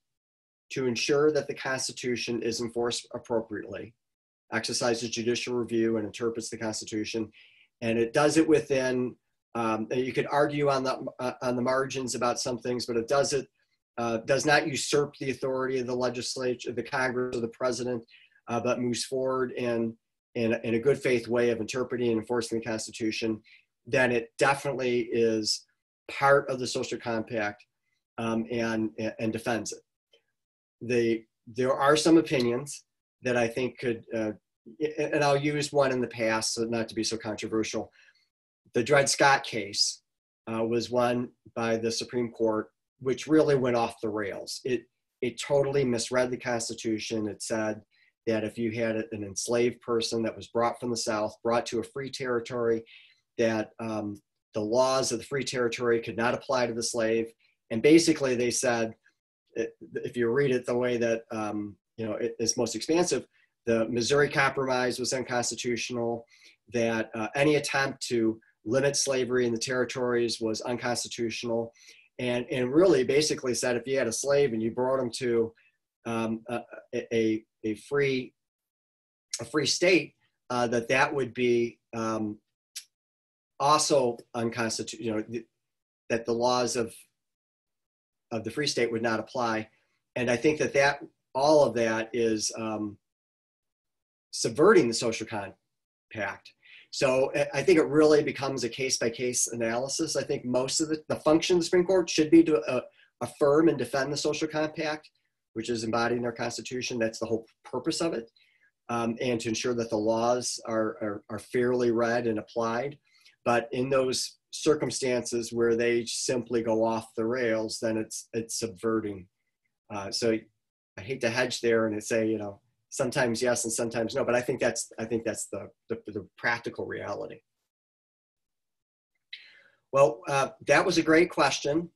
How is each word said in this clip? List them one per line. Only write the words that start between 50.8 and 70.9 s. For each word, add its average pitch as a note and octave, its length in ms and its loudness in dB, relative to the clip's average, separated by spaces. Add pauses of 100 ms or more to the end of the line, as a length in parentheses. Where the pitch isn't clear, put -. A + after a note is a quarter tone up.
the A#2 60 -2
South, G#2+ 460 -2
brought A#2+ 240 2
to A#2 140 -4
a A2+ 40 -2
free C3+ 260 -10
territory, A#2 720 -2 (540)
that, A2+ 320 0 (100)
um, G#2+ 400 -6 (340)
the A2 60 -4
laws B2+ 520 2
of A2+ 60 -2
the G#2 60 -12
free C3+ 200 -4
territory A#2+ 560 0
could A#2 160 -8
not A#2+ 180 0
apply B2 320 -2
to A#2 80 -4
the A2+ 80 -6
slave. A2+ 500 -2 (380)
And A2+ 120 -4
basically D3 520 6
they A#2+ 160 0
said, A2+ 440 0 (640)
if - 580 -8
you A#2+ 140 2
read C#3 220 2
it B2 160 -2
the B2 100 0
way B2 220 0
that, A#2 320 0
um, G#2 440 -6 (220)
you A2+ 80 -8
know, A2 80 -4
it A#2 260 -4
is A2 200 0
most A#2 160 0
expansive, D#3 520 0 (380)
the A2+ 240 2
Missouri C3 400 2
Compromise C3 720 0
was B2+ 160 -4
unconstitutional, A#2+ 1120 -4 (480)
that, A2+ 400 0
uh, G#2+ 200 -4
any D3 200 4
attempt C3+ 540 -2
to A2+ 300 0 (280)
limit C3 280 2
slavery B2+ 520 0
in A#2 60 0
the A2 60 -2
territories B2 800 -2
was A2 220 -2
unconstitutional. A#2 1120 -4 (460)